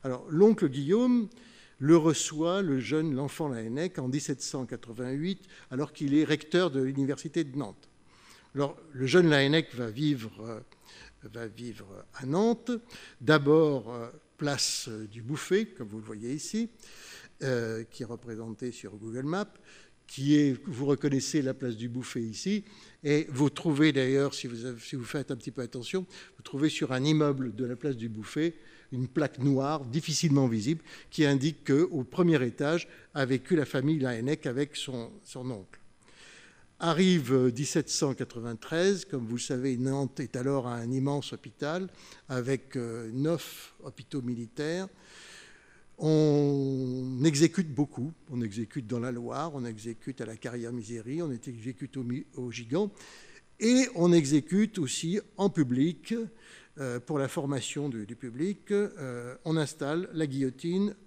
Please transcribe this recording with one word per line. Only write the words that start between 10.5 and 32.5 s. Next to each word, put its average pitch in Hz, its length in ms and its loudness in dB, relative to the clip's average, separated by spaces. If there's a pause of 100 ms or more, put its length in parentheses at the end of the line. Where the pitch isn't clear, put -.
va 110 240 -12
vivre 104 400 -14 (260)
à 131 100 -12
Nantes, 214 460 0 (500)
d'abord, 143 720 6
euh, 117 140 -10 (300)
place - 520 -2 (220)
du 113 120 -16
Bouffay, 180 440 0
comme 120 220 -14
vous 107 100 -12
le 107 60 -12
voyez 113 280 -10
ici, 220 360 -4 (720)
euh, 117 400 -2
qui 117 220 -12
est - 20 -10
représentée 113 640 -10
sur 107 240 -16
Google 113 300 -10
Maps, 190 280 -4 (540)
qui 143 280 2
est, 143 320 4
vous 139 180 -6
reconnaissez 139 560 2
la 131 140 -2
place 123 220 -6
du 120 120 -6
Bouffay 120 320 -6
ici, 185 440 -4 (400)
et 147 260 4
vous 139 180 2
trouvez 156 420 4
d'ailleurs, 135 440 2
si - 120 -8
vous 117 200 -8
avez, 120 120 -10
si - 180 -10
vous 120 80 -6
faites 139 260 -6
un 131 60 -4
petit 123 140 -10
peu 127 120 -8
attention, 127 420 -6 (320)
vous - 60 -20
trouvez 147 260 0
sur 143 240 -2
un 127 100 0
immeuble 143 520 2
de 123 100 -4
la 120 100 -4
place 135 220 -4
du 113 140 -6
Bouffay 151 440 -2 (380)
une 127 160 -4
plaque 147 300 -2
noire, 139 480 2
difficilement 139 600 2
visible, 117 380 0 (260)
qui 156 140 2
indique 143 420 2
qu'au 143 380 2
premier 160 420 4
étage 147 400 -2 (280)